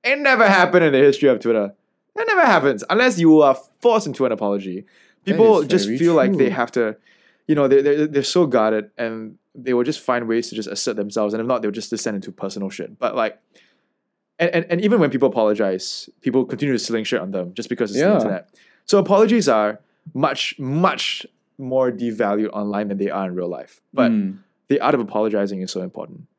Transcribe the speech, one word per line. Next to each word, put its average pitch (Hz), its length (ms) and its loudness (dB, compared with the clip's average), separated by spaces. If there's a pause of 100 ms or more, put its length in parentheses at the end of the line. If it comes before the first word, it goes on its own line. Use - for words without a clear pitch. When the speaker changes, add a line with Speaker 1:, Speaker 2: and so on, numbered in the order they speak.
Speaker 1:
It 277 160 0
never 254 280 4
happened 180 360 4
in 151 100 4
the 131 60 4
history 139 300 6
of 117 100 2
Twitter. 107 340 0 (420)
That 453 120 -2
never 392 180 2
happens 139 440 2
unless 226 300 2
you 156 220 8
are 135 140 6 (240)
forced 226 280 2
into 131 180 -4
an 117 80 0
apology. 101 500 -4 (400)
Speaker 2:
That 196 100 -4
Speaker 1:
People 214 280 6
Speaker 2:
is 147 60 -4
Speaker 1:
just 180 180 0
Speaker 2:
very 120 140 -4
Speaker 1:
feel 170 160 2
like 127 180 4
they 127 140 2
Speaker 2:
true. 98 80 -4
Speaker 1:
have 120 160 -2
to, 110 260 -2 (500)
you 156 80 0
know, 143 120 2
they, 139 140 6
they, 147 260 0
they're 139 160 -2
so 175 240 0
guarded 110 500 0
and 113 400 -10 (160)
they 127 200 -6
will 120 100 0
just 147 160 -4
find 120 280 -4
ways 117 220 -2
to 113 60 -14
just 107 120 -8
assert 104 300 -6
themselves. 104 360 -4
And 110 80 -6
if 117 60 -6
not, 123 140 -2
they'll 104 100 -4
just 107 200 -12
descend 110 240 -6
into 98 160 -10
personal 98 380 -10
shit. - 300 -14
But, 120 160 -4
like, 110 220 -4 (1000)
and, 170 100 0
and, 165 200 -2
and 175 120 -2
even 202 180 2
when 147 120 2
people 131 180 2
apologize, 107 800 -2 (120)
people 127 240 0
continue 135 280 -4
to 117 60 -2
sling 113 240 -4
shit 104 180 -4
on 95 100 -10
them 90 220 -6
just - 160 -12
because 113 220 -4
it's 120 80 -2
Speaker 2:
Yeah. 175 100 2
Speaker 1:
the 208 60 4
internet. 107 340 -4 (360)
So 202 120 4
apologies 202 500 4
are 107 320 2 (360)
much, 135 420 -2
much 147 680 -2 (340)
more 127 320 0
devalued 107 600 -2
online 104 360 -6
than 98 100 -6
they 98 140 -2
are 95 160 -4
in 90 80 -8
real 90 120 -6
life. - 320 -12 (140)
But 123 180 2
Speaker 2:
Mm. 98 280 -2 (280)
Speaker 1:
the 139 140 0
art 143 140 2
of 120 60 -2
apologizing 101 600 -4
is 92 100 -8
so 92 100 -8
important. - 400 -14 (180)